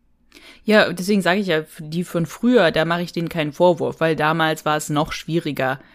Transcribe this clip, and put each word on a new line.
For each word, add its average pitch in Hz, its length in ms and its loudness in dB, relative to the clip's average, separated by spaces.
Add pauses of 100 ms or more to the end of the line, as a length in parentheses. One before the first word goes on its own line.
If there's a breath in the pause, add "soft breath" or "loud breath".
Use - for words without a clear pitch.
(640 loud breath)
Ja, 208 260 4
deswegen 190 300 0
sage 180 180 2
ich 202 80 -4
ja, 156 120 2
f-, 156 220 -10
die 160 220 -4
von 170 220 -2
früher, 220 460 2
da 160 120 0
mache 170 200 -2
ich 170 100 -10
denen 170 160 -4
keinen 151 240 -4
Vorwurf, 143 480 2
weil 160 160 0
damals 156 480 -2
war 151 100 0
es 151 140 -6
noch 151 240 -2
schwieriger, 139 680 -4 (160 soft breath)